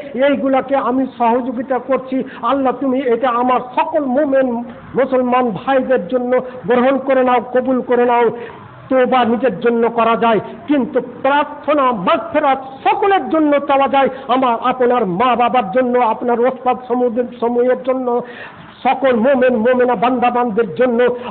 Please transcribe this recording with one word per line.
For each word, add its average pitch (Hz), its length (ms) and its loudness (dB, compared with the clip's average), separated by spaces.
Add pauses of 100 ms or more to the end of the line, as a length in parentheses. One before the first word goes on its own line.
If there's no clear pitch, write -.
(140)
এইগুলাকে 262 600 0
আমি 269 300 0 (120)
সহযোগিতা 247 600 -2
করছি। 262 440 -4 (200)
আল্লাহ, 254 380 0
তুমি 262 180 0
এটা 240 300 0
আমার 247 320 0
সকল 320 440 -2
মোমেন 269 460 2 (440)
মুসলমান 254 560 2
ভাইদের 254 580 0
জন্য 247 320 0 (260)
গ্রহণ 247 320 2
করে 262 260 2
নাও, 247 160 2
কবুল 254 400 0
করে 240 240 2
নাও। 240 260 4 (580)
তওবা 254 360 2
নিজের 226 360 0
জন্য 233 300 2
করা 226 260 2
যায়, 226 240 2 (260)
কিন্তু 269 340 0
প্রার্থনা, 285 920 0
মাগফিরাত 277 640 0 (260)
সকলের 392 440 2
জন্য 294 300 2
চাওয়া 277 300 2
যায়। 269 200 2 (200)
আমার, 247 340 0
আপনার 240 440 0
মা 226 300 0
বাবার 240 340 0
জন্য, 247 280 0
আপনার 233 420 0
ওস্তাদ 254 360 0 (120)
সমূহদের, 247 360 0 (160)
সমূহের 240 420 0
জন্য, 254 400 -2 (600)
সকল 247 340 2
মোমেন 254 400 2
মোমেনা 247 380 2
বান্দাবানদের 233 800 0
জন্য 240 400 2 (160)